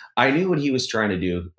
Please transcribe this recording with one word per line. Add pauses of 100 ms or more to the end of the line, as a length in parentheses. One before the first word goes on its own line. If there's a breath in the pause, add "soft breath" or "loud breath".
(180 loud breath)
I
knew
what
he
was
trying
to
do.